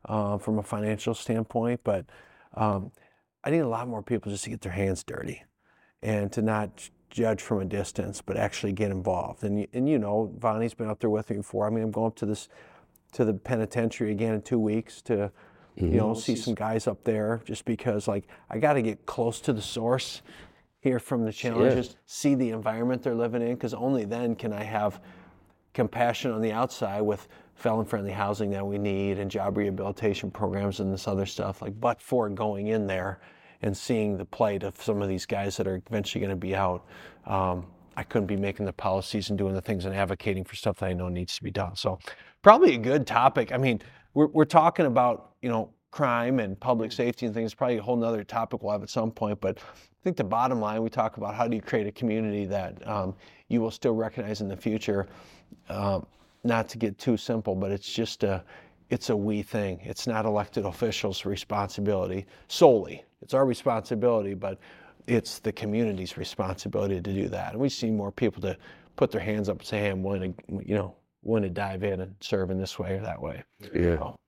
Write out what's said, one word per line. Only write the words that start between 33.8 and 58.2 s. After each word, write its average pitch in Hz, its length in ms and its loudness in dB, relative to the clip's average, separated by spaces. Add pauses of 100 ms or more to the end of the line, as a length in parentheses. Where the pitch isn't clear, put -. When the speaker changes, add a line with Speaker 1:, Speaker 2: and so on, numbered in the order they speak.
Speaker 1:
the 95 80 -6
plight 101 380 0
of 98 180 -8
some 101 200 0
of 98 80 0
these 92 160 -2
guys 101 320 -2
that 95 100 0
are 92 200 -2
eventually 101 340 -4
gonna 98 140 -2
be 92 200 -2
out, 92 300 0 (400)
um, 92 400 0 (320)
I - 60 -6
couldn't 104 240 0
be 101 100 -2
making 101 280 -2
the 92 80 -4
policies 95 560 -2
and 101 80 0
doing 95 160 0
the 95 80 -2
things 92 240 -4
and 95 100 -4
advocating 95 480 -2
for - 120 -14
stuff - 240 -2
that 98 80 -2
I 92 60 0
know 90 160 -2
needs 90 280 -4
to - 60 -10
be - 80 -6
done. 95 240 -4
So 92 220 -2 (440)
probably 220 340 12
a - 20 -2
good 127 300 2
topic. 123 440 4
I 123 60 0
mean, 120 240 2 (320)
we're, 151 140 6
we're 151 180 6
talking 170 400 6
about, 123 460 4 (100)
you 127 80 -2
know, 113 220 0 (200)
crime 123 480 2
and 98 200 -2
public 117 320 0
safety 120 340 0
and 110 80 -2
things, 113 200 -2
probably 123 240 0
a 104 40 -2
whole 117 140 0
nother 117 280 0
topic 113 380 -4
we'll 101 120 0
have 104 100 -2
at 107 60 -12
some 113 220 -2
point, 107 280 -4
but - 200 0
I - 440 -20
think 180 140 0
the 117 80 0
bottom 117 340 2
line, 107 240 -2
we 113 60 -2
talk 110 280 0
about 104 180 -6
how 117 120 2
do 117 80 0
you 104 60 -2
create 107 260 -2
a 104 40 -4
community 107 540 0
that, 95 420 -4
um, 95 280 -4 (320)
you 117 140 2
will 113 100 0
still 117 240 0
recognize 107 460 -4
in 101 80 -2
the 98 80 -6
future, 107 500 0 (600)
um, 101 360 0 (380)
not 117 260 2
to - 80 -12
get 110 220 0
too 117 180 2
simple, 107 380 -2
but 98 160 0
it's 98 200 -4
just - 320 -2